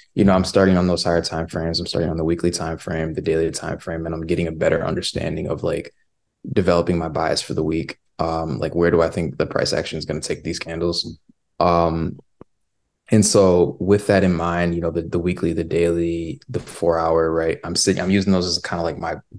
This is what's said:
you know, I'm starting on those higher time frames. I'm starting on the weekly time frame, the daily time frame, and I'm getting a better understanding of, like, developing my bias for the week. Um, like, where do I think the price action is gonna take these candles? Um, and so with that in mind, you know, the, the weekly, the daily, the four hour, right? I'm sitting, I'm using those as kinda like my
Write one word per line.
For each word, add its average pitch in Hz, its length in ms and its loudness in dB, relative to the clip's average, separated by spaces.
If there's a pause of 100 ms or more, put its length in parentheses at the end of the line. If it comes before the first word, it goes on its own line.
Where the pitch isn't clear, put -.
(160)
you 101 100 4
know, 98 80 6
I'm 92 100 4
starting 95 320 4
on 90 120 4
those 87 180 0
higher 85 160 2
time 85 260 -4
frames. 85 320 -4
I'm 87 80 -6
starting 85 220 -2
on 82 80 -2
the 80 80 -2
weekly 85 260 0
time 82 260 -6
frame, 82 360 -6
the 85 80 -6
daily 80 300 0
time 85 260 -8
frame, 82 280 -8
and 82 80 -6
I'm 80 120 -6
getting 85 220 -2
a 80 40 -4
better 80 340 0
understanding 82 600 -4
of, - 160 -6
like, 82 300 -4 (580)
developing 87 460 2
my 80 100 -2
bias 78 340 -2
for - 120 -8
the 78 100 -2
week. 80 360 -4 (200)
Um, 80 400 -4
like, 80 160 -4
where 85 160 4
do 85 100 6
I 82 80 2
think 82 280 -4
the 82 80 0
price - 260 -2
action 80 260 -4
is 78 60 -8
gonna 76 160 -4
take - 240 -6
these 82 160 -6
candles? 82 580 -4 (440)
Um, 85 580 2 (920)
and 107 140 6
so 90 560 6
with 101 260 2
that 98 160 4
in 92 100 4
mind, 85 420 0
you 82 60 -2
know, 85 80 -2
the, 80 120 -2
the 85 180 -4
weekly, 85 320 -2
the 80 140 -2
daily, 85 840 -2
the - 140 -6
four - 360 0
hour, 82 340 2
right? 82 320 0
I'm 87 120 -6
sitting, - 260 2
I'm 90 80 -2
using 98 220 2
those 90 160 2
as 87 120 -2
kinda - 220 -6
like 82 160 -4
my 82 200 -6 (220)